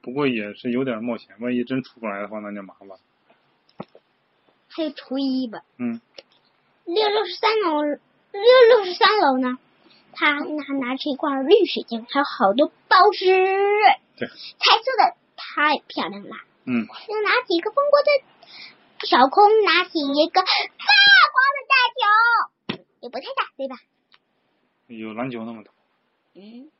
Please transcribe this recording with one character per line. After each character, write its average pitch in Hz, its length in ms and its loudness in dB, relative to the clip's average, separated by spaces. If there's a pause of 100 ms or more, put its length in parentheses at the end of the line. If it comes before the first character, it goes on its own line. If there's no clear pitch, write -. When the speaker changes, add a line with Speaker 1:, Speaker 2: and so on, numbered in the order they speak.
Speaker 1:
不 120 120 -14
过 143 140 -2
也 104 280 -4
是 - 160 -10
有 127 140 -2
点 113 180 -6
冒 120 160 -8
险， - 220 -20
万 123 140 -6
一 123 100 -2
真 131 180 -6
出 - 180 -20
不 113 60 -10
来 101 160 -8
的 101 60 -12
话， 107 100 -14
那 104 140 -12
就 101 100 -14
麻 92 120 -20
烦。 98 140 -20 (1800)
Speaker 2:
他 - 140 -10
就 302 60 -6
吹 262 640 -6
吧。 175 80 -14 (160)
Speaker 1:
嗯。 117 240 -8 (840)
Speaker 2:
六 415 220 -2
六 415 180 -2
十 - 80 -12
三 440 260 -2
楼， 311 220 -2
六 294 160 -4 (340)
六 453 520 6
十 359 100 -8
三 415 240 2
楼 277 180 2
呢？ 254 220 -4 (560)
他 311 160 0
拿， 294 340 -6 (160)
拿 254 160 -6
出 302 140 -6
一 262 60 -4
块 277 260 -4
绿 359 240 4
水 - 160 -8
晶， 233 260 -12
还 - 120 -2
有 285 40 0
好 202 300 0
多 294 140 2 (200)
宝 - 80 4 (160)
石。 370 140 -4 (920)
Speaker 1:
对。 - 120 -8
Speaker 2:
彩 - 520 -2
色 508 160 -6
的 330 200 2 (200)
太 - 500 -2
漂 190 220 -8
亮 202 140 -14
了。 220 140 -18 (280)
Speaker 1:
嗯。 117 220 -2
Speaker 2:
又 - 360 -8
拿 392 80 -2 (160)
起 370 100 -2
一 330 40 0
个 427 100 -8
风 554 200 -2
锅 571 100 6
的， - 1040 -6
小 254 220 4
空 403 160 4 (200)
拿 349 200 2
起 349 140 -6
一 285 300 0
个 370 120 0
发 370 60 -2 (880)
光 523 100 2 (100)
的 571 40 -8 (100)
大 539 60 0 (1040)
球， - 60 -20 (160)
也 240 100 -16
不 233 80 -10
太 - 60 -12 (120)
大， 453 200 -6
对 269 120 -8
吧？ 254 80 -12 (1120)
Speaker 1:
有 110 260 -12
篮 123 180 -8
球 113 140 -10
那 117 80 -12
么 110 120 -18
大。 - 80 -20 (640)
Speaker 2:
嗯。 233 440 -20